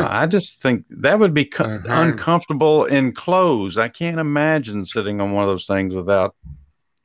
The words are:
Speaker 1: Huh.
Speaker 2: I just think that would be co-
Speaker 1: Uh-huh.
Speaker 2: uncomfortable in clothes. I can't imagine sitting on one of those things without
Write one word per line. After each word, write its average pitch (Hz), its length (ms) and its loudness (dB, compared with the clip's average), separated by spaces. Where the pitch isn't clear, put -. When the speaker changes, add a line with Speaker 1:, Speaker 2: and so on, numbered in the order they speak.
Speaker 1:
Huh. - 100 -2
Speaker 2:
I 123 160 0
just 185 340 -2
think 123 280 0
that 165 300 0
would 190 140 4
be 147 120 2
co- - 180 -4
Speaker 1:
Uh-huh. 113 400 -2
Speaker 2:
uncomfortable 156 840 2
in 135 280 2
clothes. 139 640 0
I 113 100 0
can't 165 320 -6
imagine 147 640 0
sitting 104 360 -4
on 101 100 -2
one 101 120 0
of 98 60 2
those 92 160 -4
things 95 300 -2
without 92 400 0